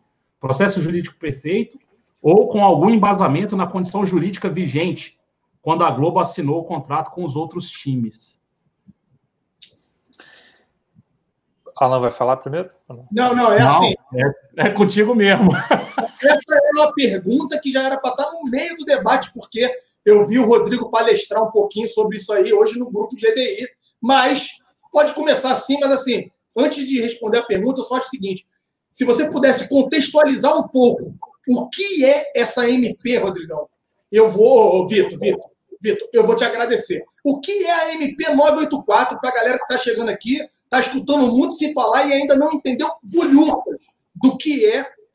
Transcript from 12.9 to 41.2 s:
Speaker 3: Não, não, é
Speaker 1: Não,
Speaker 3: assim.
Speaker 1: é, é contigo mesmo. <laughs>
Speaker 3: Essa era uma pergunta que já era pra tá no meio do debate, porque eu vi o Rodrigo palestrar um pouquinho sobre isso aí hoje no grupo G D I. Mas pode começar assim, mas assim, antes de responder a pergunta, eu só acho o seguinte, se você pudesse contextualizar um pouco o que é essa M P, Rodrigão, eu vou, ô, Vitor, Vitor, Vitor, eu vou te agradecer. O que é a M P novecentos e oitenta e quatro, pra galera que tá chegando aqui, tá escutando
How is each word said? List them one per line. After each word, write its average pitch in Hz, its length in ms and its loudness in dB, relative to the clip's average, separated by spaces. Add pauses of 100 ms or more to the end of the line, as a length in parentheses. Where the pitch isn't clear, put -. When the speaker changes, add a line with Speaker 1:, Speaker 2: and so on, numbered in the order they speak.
Speaker 3:
Não, 247 240 0
não, 240 160 4
é 202 80 4
Speaker 1:
Não, - 80 6
Speaker 3:
assim. 160 260 4 (200)
Speaker 1:
é, 143 540 -2
é - 20 2
contigo 202 460 2
mesmo. 196 360 4
<laughs> - 680 -4
Speaker 3:
Essa 294 340 2
era 294 200 4
uma 302 180 4
pergunta 262 680 -2
que 277 120 -6
já 262 100 0
era 269 160 -2
pra 254 140 -4
tá 294 200 -4
no 320 180 -10
meio 330 280 -6
do 302 80 -16
debate, 262 480 0
porque 247 420 -4 (300)
eu 208 200 6
vi 226 120 0
o 262 80 4
Rodrigo - 460 2
palestrar 226 520 0
um 220 60 -2
pouquinho 220 400 -2
sobre 208 280 -2
isso 208 140 -10
aí 208 220 2
hoje 214 240 2
no 247 140 -8
grupo 220 260 -6
G 220 160 2
D 226 300 -4
I. 254 40 -10 (320)
Mas 269 500 0 (420)
pode 294 220 2
começar 277 360 -2
assim, 262 320 -2
mas 269 100 0
assim, 254 380 -2 (260)
antes 277 320 -2
de 262 140 -2
responder 226 380 -4
a 233 40 -2
pergunta, 226 380 -4
eu - 40 -10
só 254 100 -6
acho 254 100 -6
o - 60 -12
seguinte, 190 340 -10 (480)
se - 100 -6
você 262 240 0
pudesse 262 400 0
contextualizar 277 880 2
um - 120 -2
pouco - 480 0 (340)
o 240 180 0
que 370 380 -2
é 285 300 2
essa 240 340 0
M 247 280 0
P, 240 200 -2
Rodrigão, 165 500 -6 (440)
eu 220 180 6
vou, 202 540 6
ô, - 40 -6
Vitor, 190 300 0
Vitor, - 320 -4 (320)
Vitor, 202 320 -4
eu 226 100 6
vou 226 120 2
te 226 80 -2
agradecer. 233 600 -4 (220)
O 277 140 0
que 392 240 -4
é 339 100 0
a 320 220 -2
M 294 200 -6
P 302 200 -2
novecentos 302 200 4
e 311 40 -4
oitenta 302 160 -4
e - 100 -12
quatro, - 340 0
pra 254 140 -4
galera 247 240 0
que - 100 -10
tá 254 100 -4
chegando 233 320 -4
aqui, 254 380 -6 (220)
tá 254 100 0
escutando 269 520 0